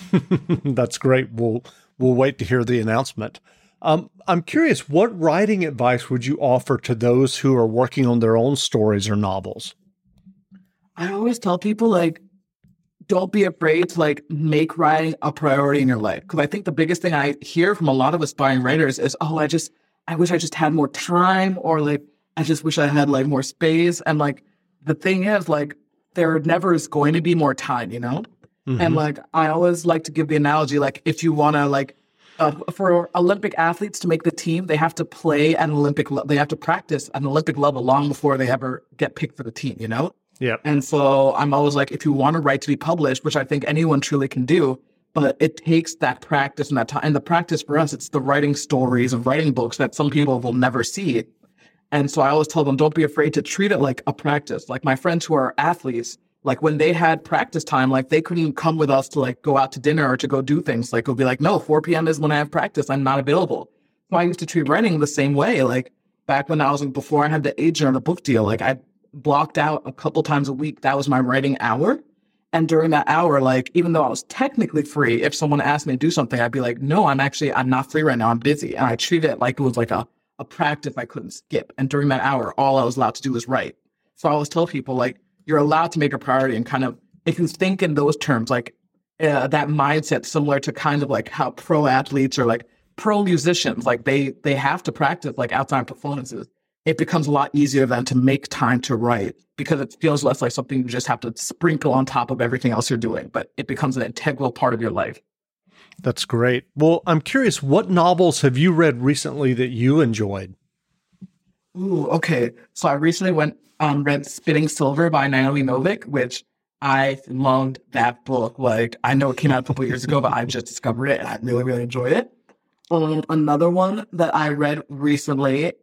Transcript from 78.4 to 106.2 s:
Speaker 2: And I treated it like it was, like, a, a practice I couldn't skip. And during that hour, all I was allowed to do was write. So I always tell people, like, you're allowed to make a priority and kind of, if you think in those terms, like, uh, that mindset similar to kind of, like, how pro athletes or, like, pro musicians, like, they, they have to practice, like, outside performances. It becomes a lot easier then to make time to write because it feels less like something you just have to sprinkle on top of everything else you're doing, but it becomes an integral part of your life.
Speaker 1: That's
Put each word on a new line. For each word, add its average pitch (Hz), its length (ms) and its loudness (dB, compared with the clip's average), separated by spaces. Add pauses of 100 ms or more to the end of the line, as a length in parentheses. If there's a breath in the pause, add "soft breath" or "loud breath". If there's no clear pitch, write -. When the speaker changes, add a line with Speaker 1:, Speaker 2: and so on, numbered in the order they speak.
Speaker 2:
And 131 100 0
I 117 100 0
treated 160 360 0
it - 80 -8
like 127 200 0
it - 20 -2
was, 123 140 0
like, 117 140 0
a, 104 160 -2 (320)
a 135 60 -12
practice 147 520 -4
I 117 80 -8
couldn't 104 280 -14
skip. - 440 -8
And 135 140 -2
during 143 180 0
that 131 140 0
hour, 123 320 -2
all 135 240 2
I 127 60 2
was 120 120 -2
allowed 117 200 0
to - 60 -14
do 135 100 -4
was 117 160 -6
write. 113 280 -4 (380)
So - 140 -4
I 147 40 2
always 147 160 -2
tell 170 180 0
people, 135 280 -6
like, 123 240 -2 (280)
you're 156 120 2
allowed 156 340 2
to 165 60 -6
make 143 140 0
a 127 60 -6
priority 131 380 0
and 117 100 -2
kind 131 180 -2
of, 120 140 -6 (260)
if 165 140 0
you 170 80 2
think 190 360 -2
in 160 120 0
those 147 240 2
terms, 117 320 0
like, 123 240 -4 (460)
uh, 147 280 2
that 147 200 0
mindset 147 580 0
similar 147 340 0
to 143 120 -6
kind 147 300 -2
of, 135 60 -2
like, - 220 -4
how 131 220 -2
pro 151 340 0
athletes 135 520 0
or, 127 60 2
like, 117 220 0 (300)
pro 214 260 0
musicians, 170 640 0
like, 120 180 0
they, 139 260 0 (120)
they 143 120 0
have 139 280 -2
to 143 100 -6
practice, 147 460 -4
like, 120 140 -4
outside 131 340 -2
performances. 131 600 -10 (360)
It 160 140 0
becomes 156 280 0
a 147 40 0
lot 143 240 2
easier 139 320 4
then 120 200 0
to 127 80 -2
make 135 340 2
time 123 340 0
to 120 140 -2
write 113 400 -2 (200)
because 147 240 -2
it 127 200 -10
feels 147 220 0
less 139 200 0
like 120 100 -2
something 135 260 -6
you 127 60 0
just 123 220 -6
have 120 140 -2
to 117 140 -8
sprinkle 156 600 -2
on 135 100 2
top 120 260 -4
of 120 100 -4
everything 120 320 0
else 110 180 -2
you're 123 80 0
doing, 113 300 -6
but - 280 -8
it 135 100 -8
becomes 131 300 -2
an 120 60 -2
integral 131 500 -4
part 123 220 -2
of 110 80 -4
your 113 80 -2
life. - 280 -4 (840 soft breath)
Speaker 1:
That's - 240 -4